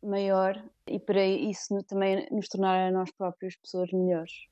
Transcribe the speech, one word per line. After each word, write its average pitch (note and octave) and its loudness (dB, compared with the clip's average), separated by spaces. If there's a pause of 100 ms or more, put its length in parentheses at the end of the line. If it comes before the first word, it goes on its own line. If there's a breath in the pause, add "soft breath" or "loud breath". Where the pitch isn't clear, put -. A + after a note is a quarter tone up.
maior G3 2 (240)
e - -4
para G3 2
isso G3 0
no-, G3 -2
também G3 0
nos G#3 -2
tornar F#3 2
a - 2
nós F#3 0
próprios F#3 -6
pessoas F3+ -4
melhores F3+ 0 (200)